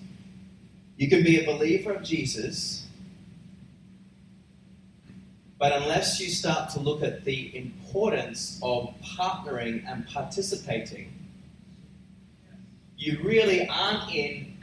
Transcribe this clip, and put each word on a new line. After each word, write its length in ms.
You 120
can 140
be 180
a 60
believer 460
of 100
Jesus, 800
but 80
unless 480
you 100
start 420
to 100
look 240
at 200
the 320
importance 1080
of 360
partnering 880
and 200
participating, 1040
you 260
really 460
aren't 440
in 500